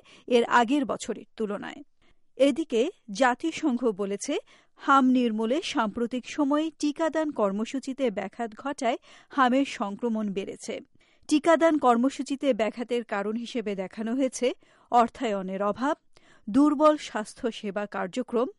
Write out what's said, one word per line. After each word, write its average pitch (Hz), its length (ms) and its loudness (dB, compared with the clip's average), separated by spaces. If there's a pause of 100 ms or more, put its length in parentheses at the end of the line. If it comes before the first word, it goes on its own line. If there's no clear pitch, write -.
(280)
এর 240 160 4
আগের 240 420 2
বছরের - 400 -6 (120)
তুলনায়। 202 440 -8 (540)
এদিকে 277 560 2 (200)
জাতিসংঘ 254 760 0
বলেছে, 202 520 -4 (380)
হাম 277 300 4
নির্মূলে 247 580 2
সাম্প্রতিক 233 640 -4
সময়ে 302 500 0
টিকাদান 311 520 -2
কর্মসূচিতে 233 800 -2
ব্যাঘাত 202 440 -8
ঘটায় 277 420 -4 (320)
হামের 262 360 2
সংক্রমণ 214 680 -6
বেড়েছে। - 460 -10 (480)
টিকাদান 311 500 4
কর্মসূচিতে 262 760 2
ব্যাঘাতের 233 500 -4
কারণ 214 320 -4
হিসেবে 220 400 -6
দেখানো 220 400 -6
হয়েছে 262 380 -2 (380)
অর্থায়নের 202 720 0
অভাব, 214 360 -2 (520)
দুর্বল 294 480 6
স্বাস্থ্য - 540 -6
সেবা 208 340 -8
কার্যক্রম 202 600 -4 (120)